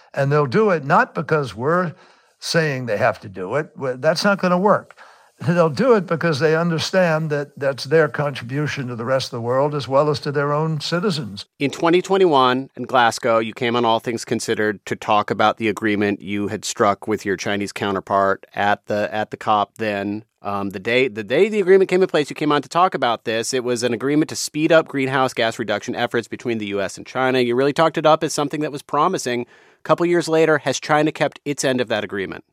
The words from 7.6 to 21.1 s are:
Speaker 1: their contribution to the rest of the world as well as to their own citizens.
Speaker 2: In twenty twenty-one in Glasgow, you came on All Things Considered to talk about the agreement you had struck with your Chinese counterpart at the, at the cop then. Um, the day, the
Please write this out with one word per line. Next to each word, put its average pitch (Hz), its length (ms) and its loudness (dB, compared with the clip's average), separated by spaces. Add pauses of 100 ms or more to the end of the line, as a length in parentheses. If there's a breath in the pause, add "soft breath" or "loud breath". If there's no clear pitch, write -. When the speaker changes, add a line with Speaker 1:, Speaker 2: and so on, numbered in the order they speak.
Speaker 1:
their 151 240 4
contribution 139 760 -4
to 123 100 -8
the 117 80 -6
rest 131 220 0
of 131 100 -10
the 117 40 -6
world 131 320 0
as 135 140 -6
well 139 220 4
as 147 120 0
to 147 120 -6
their 143 180 0
own 156 300 -2
citizens. 156 640 -4 (140)
Speaker 2:
In 139 120 -2
twenty 170 300 2
twenty-one 135 720 4
in 123 80 -8
Glasgow, 117 560 2
you 113 140 -4
came 120 240 -2
on 123 80 2
All 113 160 2
Things 117 240 -6
Considered 107 600 -2
to 107 120 -6
talk 104 340 0
about 107 240 2
the 113 140 -2
agreement 104 500 0
you 101 300 -6
had 101 160 -8
struck 101 420 0
with 107 180 -2
your 98 120 -2
Chinese 101 340 -4
counterpart 98 840 0
at 101 340 0
the, 104 280 -2
at 107 160 -4
the 107 60 -10
cop 104 400 0
then. 104 480 -4 (160)
Um, 101 300 -6
the 98 80 -8
day, 120 280 2
the 110 160 -8